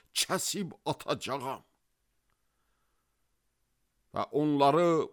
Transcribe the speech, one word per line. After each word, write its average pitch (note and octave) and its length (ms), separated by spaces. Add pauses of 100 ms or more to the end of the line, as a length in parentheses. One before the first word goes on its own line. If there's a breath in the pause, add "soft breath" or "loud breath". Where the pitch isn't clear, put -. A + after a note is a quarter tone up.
(100)
kəsib - 720
atacağam. C#3 840 (2500)
Və - 140
onları D3+ 840